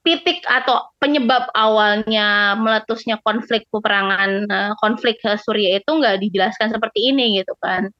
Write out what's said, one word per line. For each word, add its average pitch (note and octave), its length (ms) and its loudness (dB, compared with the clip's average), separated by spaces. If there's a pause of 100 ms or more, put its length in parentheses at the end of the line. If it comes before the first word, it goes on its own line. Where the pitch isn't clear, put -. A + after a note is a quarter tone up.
titik E4+ 460 0
atau A#3+ 500 0
penyebab B3+ 560 2
awalnya G#3+ 1040 2
meletusnya A3 640 -2
konflik A3 480 -2
peperangan, G3 600 0 (160)
eh, G3+ 300 -2
konflik, A3 440 -2
eh, G#3 160 -2
Suriah G#3 420 0
itu G3 120 -4
nggak C#4 280 2
dijelaskan G3+ 520 -2
seperti A3+ 420 -2
ini A#3+ 240 2
gitu F#3+ 220 -4
kan. F#3 420 -4